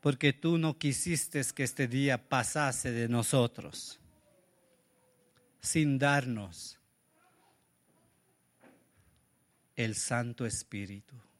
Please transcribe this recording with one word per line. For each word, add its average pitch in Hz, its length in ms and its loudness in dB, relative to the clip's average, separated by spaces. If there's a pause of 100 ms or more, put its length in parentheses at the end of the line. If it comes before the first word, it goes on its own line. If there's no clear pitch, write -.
porque 143 320 2
tú 165 240 2
no 160 220 0
quisiste 151 600 -2 (160)
que 139 80 -2
este 127 240 -2
día 131 400 0
pasase 131 640 0
de 117 160 0
nosotros 117 920 0 (1600)
sin 143 380 2
darnos 127 800 0 (3000)
el 110 180 -2
Santo 120 540 -4
Espíritu. 101 640 -8 (260)